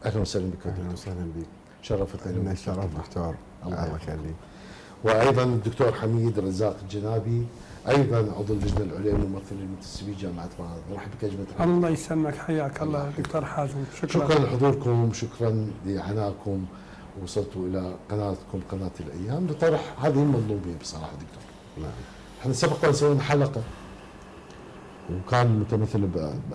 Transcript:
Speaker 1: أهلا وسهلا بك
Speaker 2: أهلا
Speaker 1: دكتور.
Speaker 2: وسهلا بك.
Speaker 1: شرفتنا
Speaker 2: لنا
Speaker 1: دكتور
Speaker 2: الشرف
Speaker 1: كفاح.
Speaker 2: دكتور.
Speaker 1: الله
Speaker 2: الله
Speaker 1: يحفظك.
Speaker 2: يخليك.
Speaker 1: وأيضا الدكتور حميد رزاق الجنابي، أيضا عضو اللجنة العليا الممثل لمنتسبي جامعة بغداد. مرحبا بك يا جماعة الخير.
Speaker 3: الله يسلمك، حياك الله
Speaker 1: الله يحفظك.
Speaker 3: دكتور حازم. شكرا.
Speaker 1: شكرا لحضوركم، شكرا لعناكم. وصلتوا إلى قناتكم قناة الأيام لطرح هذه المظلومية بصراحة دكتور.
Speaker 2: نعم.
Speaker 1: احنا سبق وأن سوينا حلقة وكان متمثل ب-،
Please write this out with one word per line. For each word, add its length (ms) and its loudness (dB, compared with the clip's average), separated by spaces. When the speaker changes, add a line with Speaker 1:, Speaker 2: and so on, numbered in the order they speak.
Speaker 1:
أهلا 160 0
وسهلا 300 0
بك 160 -8
Speaker 2:
أهلا 100 -2
Speaker 1:
دكتور. 160 -4
Speaker 2:
وسهلا 440 -6
بك. 100 -6
Speaker 1:
شرفتنا 500 -2
Speaker 2:
لنا 60 0
Speaker 1:
دكتور 140 0
Speaker 2:
الشرف 340 -2
Speaker 1:
كفاح. 200 -6
Speaker 2:
دكتور. 280 -4
Speaker 1:
الله 200 -4
Speaker 2:
الله 120 -4
Speaker 1:
يحفظك. 60 -8
Speaker 2:
يخليك. 340 -6
Speaker 1:
وأيضا 380 8
الدكتور 500 4
حميد 460 2
رزاق 440 0
الجنابي، 640 0
أيضا 440 4
عضو 220 -2
اللجنة 260 2
العليا 320 0
الممثل 440 -2
لمنتسبي 580 -8
جامعة 340 -6
بغداد. 320 -8
مرحبا 240 -8
بك 80 -8
يا 60 0
جماعة 220 -4
الخير. 160 0
Speaker 3:
الله 220 6
يسلمك، 480 0
حياك 460 -2
الله 160 0
Speaker 1:
الله 100 -2
يحفظك. 120 -6
Speaker 3:
دكتور 240 -2
حازم. 400 -2
شكرا. 140 -4
Speaker 1:
شكرا 360 6
لحضوركم، 680 4
شكرا 580 0
لعناكم. 800 -2
وصلتوا 440 -2
إلى 300 -2
قناتكم 500 -2
قناة 200 -4
الأيام 460 -4
لطرح 580 2
هذه 180 6
المظلومية 580 2
بصراحة 320 -10
دكتور. 300 -14
Speaker 2:
نعم. 100 -8
Speaker 1:
احنا 120 0
سبق 320 2
وأن 80 8
سوينا 300 6
حلقة 400 4
وكان 500 4
متمثل 460 2
ب-، 340 -2